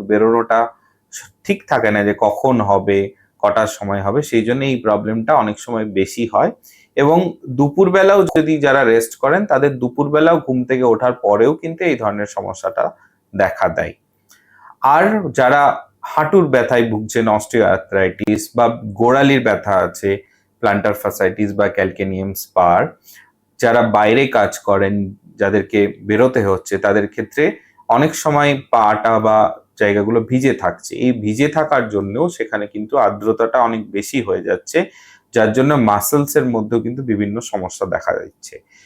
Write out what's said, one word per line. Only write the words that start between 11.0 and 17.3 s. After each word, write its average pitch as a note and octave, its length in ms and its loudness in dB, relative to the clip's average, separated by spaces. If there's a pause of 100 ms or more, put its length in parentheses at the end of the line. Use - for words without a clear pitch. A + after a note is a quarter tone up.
পরেও A2 260 4 (100)
কিন্তু E3 220 -8
এই D#3+ 180 0
ধরনের G#2 340 -4
সমস্যাটা F#2+ 480 -6 (500)
দেখা F#2+ 340 -2 (100)
দেয়। E2+ 160 -6 (1040)
আর F3 100 4 (340)
যারা C3+ 220 4 (520)
হাঁটুর D#3 400 2
ব্যথায় A#2+ 380 2
ভুগছেন, A2 340 -2 (120)